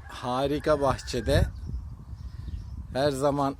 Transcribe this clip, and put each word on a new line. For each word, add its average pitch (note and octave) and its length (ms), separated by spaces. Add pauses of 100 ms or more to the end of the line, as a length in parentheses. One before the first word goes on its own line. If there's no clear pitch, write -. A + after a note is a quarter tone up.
harika C#3 720
bahçede A#2 640 (1500)
her C#3+ 180
zaman C#3 480